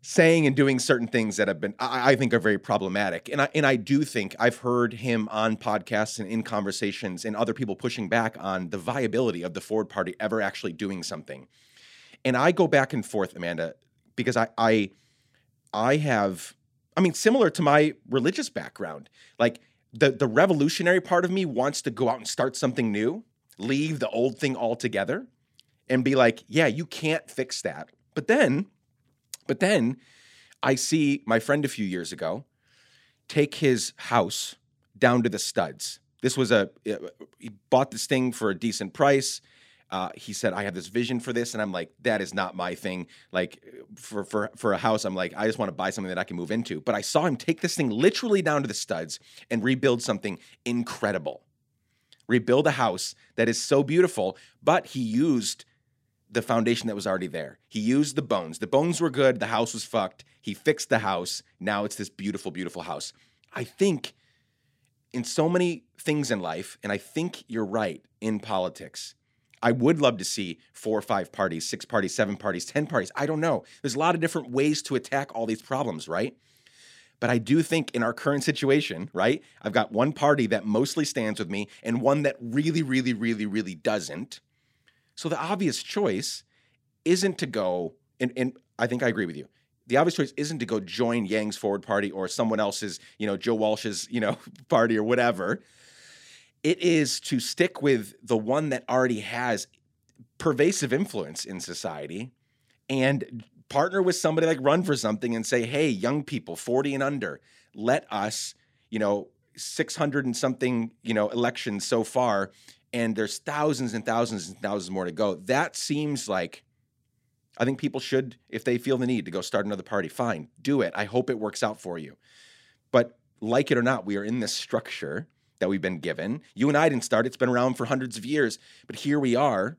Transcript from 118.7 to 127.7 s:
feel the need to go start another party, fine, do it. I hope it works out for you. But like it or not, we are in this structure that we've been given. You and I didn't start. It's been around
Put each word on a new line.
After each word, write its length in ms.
feel 200
the 100
need 180
to 60
go 100
start 240
another 180
party, 260
fine, 400
do 200
it. 140
I 100
hope 240
it 100
works 240
out 160
for 180
you. 200
But 260
like 320
it 60
or 60
not, 220
we 120
are 60
in 180
this 120
structure 720
that 100
we've 120
been 180
given. 420
You 140
and 80
I 120
didn't 160
start. 220
It's 100
been 120
around 260